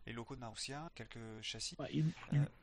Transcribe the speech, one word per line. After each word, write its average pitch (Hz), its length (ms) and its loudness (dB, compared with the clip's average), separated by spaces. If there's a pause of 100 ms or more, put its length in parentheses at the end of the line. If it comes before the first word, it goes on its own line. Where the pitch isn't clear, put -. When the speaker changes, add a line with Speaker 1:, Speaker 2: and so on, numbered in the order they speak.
Speaker 1:
les 113 60 -4
locaux 117 240 -4
de 123 40 -8
Marussia, 120 540 -4
quelques 117 240 -8 (240)
châssis. - 380 -2
Speaker 2:
Ouais, - 120 -2
il, 156 140 6
Speaker 1:
Euh, 165 60 4 (200)
Speaker 2:
il, 143 140 8 (160)